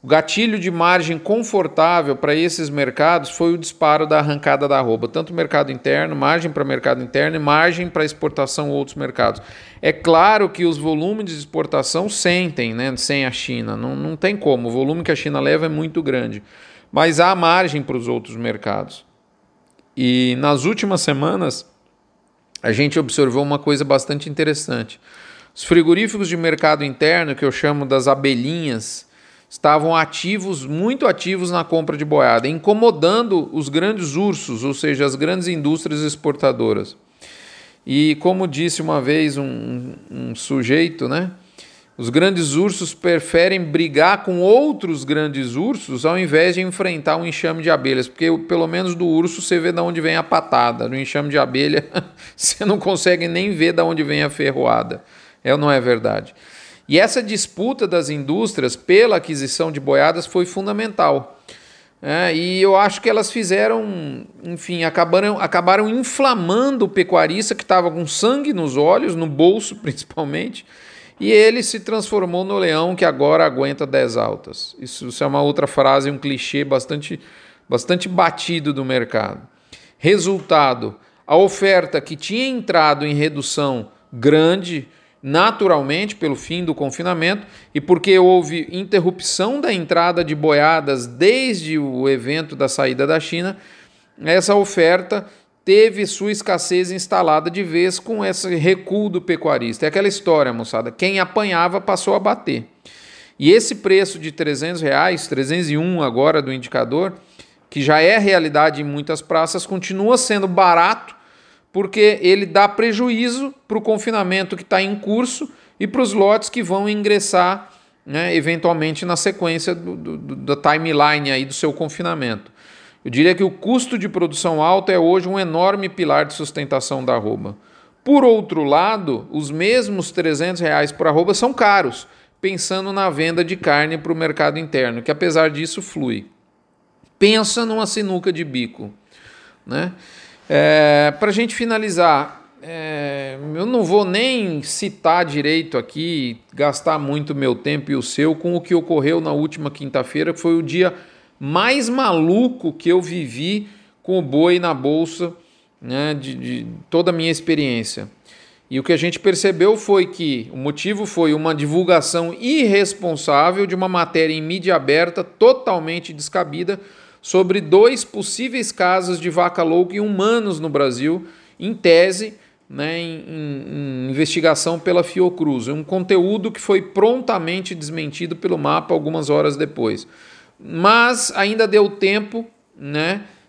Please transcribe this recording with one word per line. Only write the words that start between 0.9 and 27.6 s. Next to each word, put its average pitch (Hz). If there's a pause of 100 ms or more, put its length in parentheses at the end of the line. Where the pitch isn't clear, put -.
confortável 170
pra 147
esses 165
mercados 147
foi 170
o 170
disparo 156
da 156
arrancada 147
da 139
arroba, 113
tanto 160
o 170
mercado 151
interno, 143
margem 156
pra 147
mercado 127
interno 147
e 160
margem 165
pra 160
exportação 147
a 143
outros 139
mercados. 127 (400)
É 156
claro 185
que 175
os 160
volumes 160
de 165
exportação 160
sentem, 175
né, 127
sem 139
a 127
China, 113
não, 123
não 151
tem 196
como, 127
o -
volume 139
que 165
a 147
China 143
leva 151
é 160
muito 156
grande, 120 (500)
mas 156
há 180
margem 170
pros 123
outros 120
mercados. 110 (920)
E 127
nas 143
últimas 196
semanas, 156 (920)
a 113
gente 139
observou 135
uma 143
coisa 147
bastante 143
interessante. 147 (520)
Os -
frigoríficos 175
de 170
mercado 156
interno, 151
que -
eu 135
chamo 147